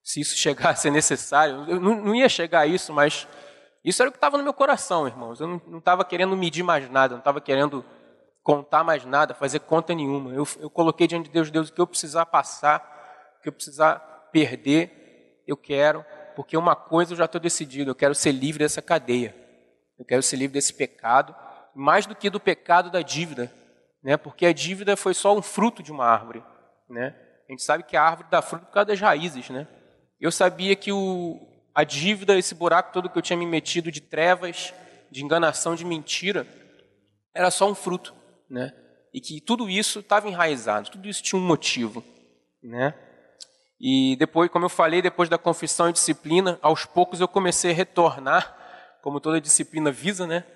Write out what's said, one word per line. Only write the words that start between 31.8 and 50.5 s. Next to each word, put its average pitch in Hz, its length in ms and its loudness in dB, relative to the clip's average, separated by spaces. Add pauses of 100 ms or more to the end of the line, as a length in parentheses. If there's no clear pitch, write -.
dívida, 190 560 2
esse 180 160 -2
buraco 170 380 2
todo 180 160 -4
que - 80 -6
eu 170 60 -2
tinha 175 140 -2
me 175 100 -4
metido 165 440 -4
de 151 120 -12
trevas, 175 720 -2 (360)
de 135 140 -12
enganação, 165 500 0
de 170 100 -10
mentira, 170 600 -4 (880)
era 180 160 2
só 196 180 2
um 208 60 -2
fruto, - 400 -8 (340)
né? 127 240 -8 (400)
E 127 80 -10
que 156 200 -14
tudo 226 300 -4
isso 202 320 -4
tava 208 260 0
enraizado, 123 600 -2
tudo 190 180 -16
isso 196 140 -10
tinha - 180 -2
um 185 40 -4
motivo, 120 600 -2 (580)
né? 127 320 -4 (840)
E 131 360 2
depois, 165 340 2
como 175 160 0
eu 175 40 -2
falei, 170 320 2
depois 175 260 0
da 165 100 0
confissão 170 500 0
e 170 40 0
disciplina, 170 720 0
aos 156 220 2
poucos 175 360 0
eu 180 80 2
comecei 180 420 0
a 170 40 2
retornar, 160 1300 -2
como 143 180 -6
toda 160 200 0
disciplina 151 500 -2
visa, 175 360 -6
né? 165 180 -4 (120)